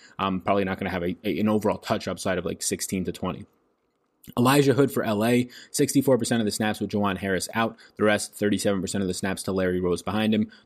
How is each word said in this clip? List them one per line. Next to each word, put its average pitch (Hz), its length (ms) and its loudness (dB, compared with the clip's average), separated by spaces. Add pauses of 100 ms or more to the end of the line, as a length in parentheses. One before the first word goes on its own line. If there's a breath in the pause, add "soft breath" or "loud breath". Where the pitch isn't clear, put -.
(180 loud breath)
I'm 95 220 0
probably 101 240 2
not 92 140 -4
gonna 98 100 -4
have 87 160 -4
a, 90 180 -2
a, 85 160 -2
an 107 120 2
overall 104 260 2
touch - 320 -4
upside 92 300 -2
of, 87 80 -6
like, 90 160 -6
sixteen 92 420 -4
to 87 80 -4
twenty. 90 320 -6 (920)
Elijah 135 360 6
Hood 131 180 4
for - 100 -2
L 107 220 0
A, 123 240 2 (240 loud breath)
sixty-four 135 440 4
percent 117 240 0
of 107 60 0
the 101 60 -2
snaps 107 260 -2
with 101 120 -4
Juwan 101 280 0
Harris 92 360 -2
out. 113 220 0 (200 loud breath)
The 104 80 0
rest, 104 300 2
thirty-seven 101 460 0
percent 98 220 -4
of 92 60 -2
the 92 60 -2
snaps 95 280 -4
to 101 100 -4
Larry 92 280 0
Rose 87 200 -2
behind 107 320 0
him. 107 160 0 (180 loud breath)